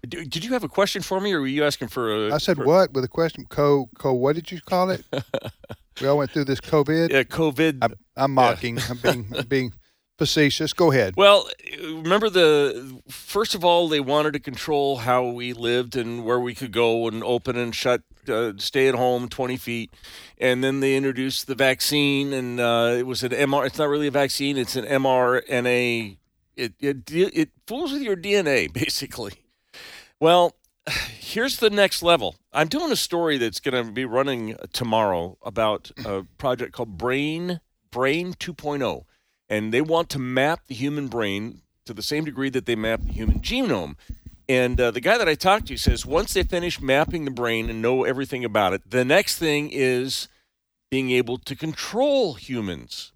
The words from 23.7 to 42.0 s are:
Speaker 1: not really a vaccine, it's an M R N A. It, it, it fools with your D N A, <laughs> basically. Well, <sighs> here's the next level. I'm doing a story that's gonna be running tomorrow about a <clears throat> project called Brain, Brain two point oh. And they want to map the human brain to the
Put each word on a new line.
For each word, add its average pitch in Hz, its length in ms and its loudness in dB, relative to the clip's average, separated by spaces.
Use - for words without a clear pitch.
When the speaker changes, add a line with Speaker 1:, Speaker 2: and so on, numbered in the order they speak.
Speaker 1:
not 151 100 2
really 147 200 0
a - 20 0
vaccine, 139 480 0
it's 123 180 -2
an 120 80 -4
M 135 220 2
R 127 420 4
N 123 180 0
A. 120 520 0
It, 120 220 -6
it, 139 320 -4
it 160 380 0
fools 269 280 -6
with 285 80 -4
your 208 140 -2
D 196 180 -2
N 196 120 2
A, 123 200 2
<laughs> - 80 -10
basically. 123 580 -6
Well, 175 360 4
<sighs> - 60 -6
here's 247 380 -4
the 220 140 2
next 202 320 0
level. 160 340 2
I'm 156 160 0
doing 302 220 -2
a 220 60 0
story 165 400 0
that's 117 240 -2
gonna 127 240 -2
be 113 220 -6
running 120 500 -2
tomorrow 101 720 0
about 104 480 -2
a 98 240 -4
<clears throat> - 80 -20
project 127 340 -4
called 113 240 -8
Brain, 156 640 -4
Brain 156 480 -2
two 165 160 -8
point 147 280 -6
oh. 82 220 -4
And 110 260 -2
they 135 80 4
want 165 280 0
to 143 80 -8
map 131 500 0
the 135 60 -10
human 143 340 -4
brain 107 520 -4
to - 80 -14
the 104 100 -12